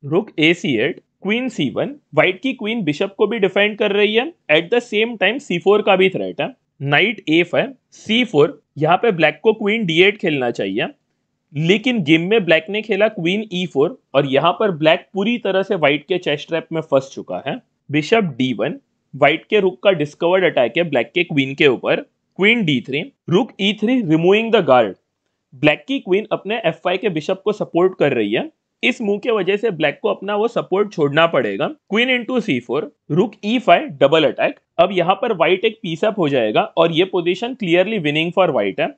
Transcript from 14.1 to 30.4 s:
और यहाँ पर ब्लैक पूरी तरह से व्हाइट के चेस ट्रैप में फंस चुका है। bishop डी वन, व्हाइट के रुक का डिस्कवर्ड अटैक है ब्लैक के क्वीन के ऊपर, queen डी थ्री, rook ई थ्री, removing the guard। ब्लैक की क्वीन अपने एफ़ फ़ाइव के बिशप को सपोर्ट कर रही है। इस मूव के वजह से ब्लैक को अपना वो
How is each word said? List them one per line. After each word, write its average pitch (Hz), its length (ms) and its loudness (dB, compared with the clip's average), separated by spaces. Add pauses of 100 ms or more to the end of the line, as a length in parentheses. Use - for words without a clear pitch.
और 143 120 2
यहाँ 135 260 2
पर 220 180 0
ब्लैक 156 440 0
पूरी 208 240 -2
तरह 190 240 -2
से 196 120 -2
व्हाइट 151 320 0
के 180 120 -2
चेस 156 300 -4
ट्रैप 160 240 -4
में 165 100 -2
फंस 135 300 -2
चुका 90 340 -10
है। 151 80 -4 (360)
bishop 156 420 0
डी 127 200 -2
वन, 117 220 -4 (400)
व्हाइट 147 360 0
के 214 100 2
रुक 185 220 -2
का 208 100 4
डिस्कवर्ड 170 520 -2
अटैक 135 320 0
है 170 80 0
ब्लैक 131 300 -4
के 175 100 -2
क्वीन 139 300 -2
के 151 120 2
ऊपर, 131 380 0 (340)
queen 220 260 2
डी 143 160 0
थ्री, 139 240 -8 (260)
rook 196 300 0
ई 196 140 0
थ्री, 240 300 -2
removing 180 460 2
the 208 140 2
guard। 123 280 2 (640)
ब्लैक 139 340 0
की 269 120 -4
क्वीन 196 320 -2
अपने 202 320 -6
एफ़ 160 200 -2
फ़ाइव 185 180 -2
के 226 80 0
बिशप 175 340 -4
को 214 80 0
सपोर्ट 185 460 -2
कर 143 160 2
रही 107 180 0
है। 151 160 -2 (340)
इस 240 180 0
मूव 202 180 -2
के 233 120 -4
वजह 196 260 0
से 226 140 -2
ब्लैक 147 320 -2
को 220 60 -2
अपना 202 280 -4
वो 220 120 0